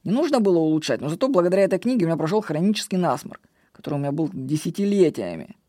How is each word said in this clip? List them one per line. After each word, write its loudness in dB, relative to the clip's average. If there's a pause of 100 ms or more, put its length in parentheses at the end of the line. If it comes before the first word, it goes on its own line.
не -4
нужно 2
было 4
улучшать, 0
но -6
зато -2
благодаря 4
этой 2
книге 0
у 0
меня 0
прошел 0
хронический -2
насморк, -2 (300)
который -8
у -2
меня -4
был -2
десятилетиями. -2 (140)